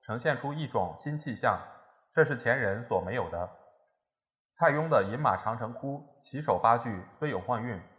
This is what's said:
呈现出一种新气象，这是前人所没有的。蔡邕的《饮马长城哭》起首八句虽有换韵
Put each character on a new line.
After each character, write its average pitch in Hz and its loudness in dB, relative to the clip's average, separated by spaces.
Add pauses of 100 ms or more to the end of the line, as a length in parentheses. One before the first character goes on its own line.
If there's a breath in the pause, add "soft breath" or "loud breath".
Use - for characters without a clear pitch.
呈 113 -6
现 147 2
出 143 -6
一 151 -4
种 92 -2
新 147 -6
气 131 -6
象， 98 2 (540)
这 160 6
是 139 2
前 123 2
人 110 0
所 95 2
没 92 -4
有 90 -2
的。 90 -4 (1040)
蔡 165 4
邕 156 0
的 123 6
《饮 127 -4
马 120 2
长 113 -4
城 117 -6
哭》 139 -6 (260)
起 135 -10
首 101 2
八 117 6
句 110 -4 (140)
虽 147 -4
有 95 -4
换 117 -2
韵 107 -6 (180)